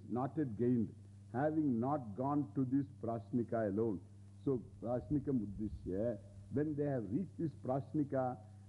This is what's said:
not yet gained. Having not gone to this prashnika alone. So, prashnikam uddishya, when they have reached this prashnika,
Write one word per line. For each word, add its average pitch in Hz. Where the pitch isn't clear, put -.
not 127
yet 131
gained. 120
Having 147
not 127
gone 143
to 135
this 139
prashnika 113
alone. 104
So, 127
prashnikam 127
uddishya, 104
when 151
they 143
have 135
reached 160
this 160
prashnika, 131